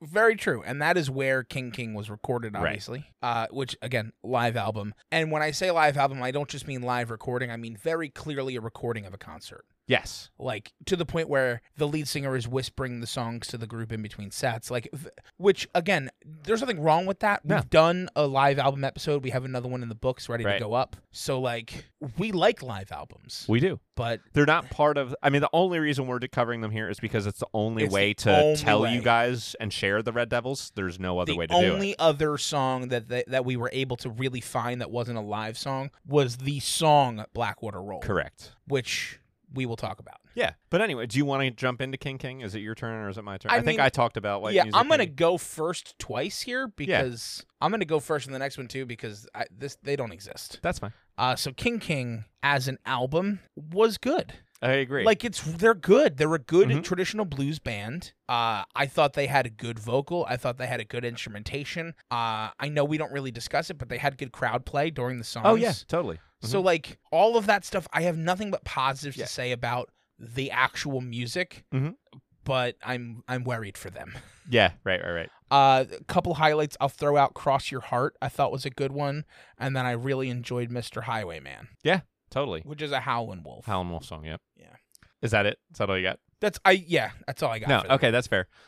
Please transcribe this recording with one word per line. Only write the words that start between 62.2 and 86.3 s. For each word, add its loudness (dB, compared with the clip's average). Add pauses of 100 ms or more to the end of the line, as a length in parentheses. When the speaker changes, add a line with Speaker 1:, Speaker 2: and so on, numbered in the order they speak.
Speaker 1:
I -6
know 2
we 0
don't -4
really -4
discuss -4
it, -10
but -10
they -6
had -2
good -10
crowd -2
play -2
during -6
the -10
songs. -4
Speaker 2:
Oh, 8
yeah, 2 (160)
totally. -2 (240)
Speaker 1:
So, 0
Speaker 2:
Mm-hmm. 2
Speaker 1:
like, 2 (120)
all 6
of 4
that 4
stuff, -4
I 0
have 2
nothing -2
but -6
positives -2
Speaker 2:
Yeah. -6
Speaker 1:
to -10
say -4
about -4 (280)
the -6
actual 0
music, -6
Speaker 2:
Mm-hmm. 0 (520)
Speaker 1:
but 0
I'm, -8
I'm -4
worried -6
for -12
them. -14 (360)
Speaker 2:
Yeah, 8 (120)
right, 0
right, -4
right. -4 (220)
Speaker 1:
Uh, 8 (140)
a -18
couple 6
highlights 4
I'll 2
throw 2
out. 4
Cross 0
Your -6
Heart, -2
I -2
thought 0
was -6
a -4
good -4
one. -4 (320)
And -4
then 0
I 0
really -2
enjoyed -4
Mister -6
Highwayman. -8 (140)
Speaker 2:
Yeah, 4 (280)
totally. -4
Speaker 1:
Which -12
is -6
a 0
Howlin' -4
Wolf. -18
Speaker 2:
Howlin' -2
Wolf -8
song, -12
yep. -10 (160)
Speaker 1:
Yeah. -20 (460)
Speaker 2:
Is -2
that 4
it? 0 (120)
Is -20
that -2
all 2
you 0
got? -2 (220)